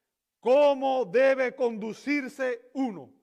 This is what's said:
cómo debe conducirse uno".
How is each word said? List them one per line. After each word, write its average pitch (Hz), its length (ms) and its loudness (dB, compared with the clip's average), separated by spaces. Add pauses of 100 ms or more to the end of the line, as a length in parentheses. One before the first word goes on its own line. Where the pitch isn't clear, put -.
(400)
cómo 269 640 2
debe 254 500 2
conducirse 247 1200 -6
uno". 202 380 -6 (100)